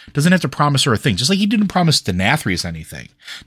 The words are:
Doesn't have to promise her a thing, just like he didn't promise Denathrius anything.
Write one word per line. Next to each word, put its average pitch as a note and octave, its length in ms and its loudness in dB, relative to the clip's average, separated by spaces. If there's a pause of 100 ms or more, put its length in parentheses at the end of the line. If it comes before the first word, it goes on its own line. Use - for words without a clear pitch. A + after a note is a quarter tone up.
(120)
Doesn't D3+ 180 2
have F3+ 100 4
to D3+ 60 0
promise C#3+ 360 0
her C3 100 2
a G2+ 40 4
thing, G#2+ 180 0
just B2+ 140 0
like G3 100 2
he G#3 80 0
didn't G#3 200 2
promise E3+ 340 2
Denathrius G2 640 -2
anything. D#2+ 460 -12 (380)